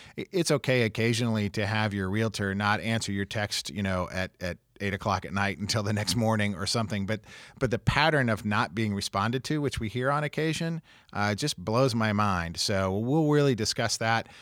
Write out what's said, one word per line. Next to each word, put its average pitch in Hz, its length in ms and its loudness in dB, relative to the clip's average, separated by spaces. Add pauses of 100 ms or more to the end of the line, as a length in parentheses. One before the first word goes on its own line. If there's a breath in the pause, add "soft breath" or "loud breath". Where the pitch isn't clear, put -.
(180 loud breath)
i-, - 140 -6
it's 170 200 2
okay 127 320 2
occasionally 110 640 2
to 107 160 -2
have 107 280 0
your 95 160 -2
realtor 104 440 0
not 104 280 2
answer 113 300 -2
your 98 140 -2
text, - 440 -4
you 90 140 -4
know, 92 280 -2
at, 92 200 -4 (100)
at 87 160 -6 (240)
eight 101 120 -2
o'clock 98 300 -2
at 78 80 -10
night 98 280 -2
until 104 220 -2
the 104 120 0
next 104 220 -2
morning 110 400 2
or 90 100 -6
something. 107 400 -2
But, 110 160 -2 (360 loud breath)
but 123 140 0
the 110 80 0
pattern 143 480 4
of 110 160 0
not 104 320 0
being 107 180 0
responded 104 520 -2
to, 151 160 -2
which 135 180 -2
we 117 80 -4
hear 127 240 -2
on 147 140 0
occasion, 160 560 -2 (320 soft breath)
uh, 104 220 2
just 147 220 -2
blows 113 380 2
my 110 160 2
mind. 95 460 0
So 95 400 0
we'll 147 320 2
really 143 260 4
discuss 110 420 -2
that 113 300 2 (140 loud breath)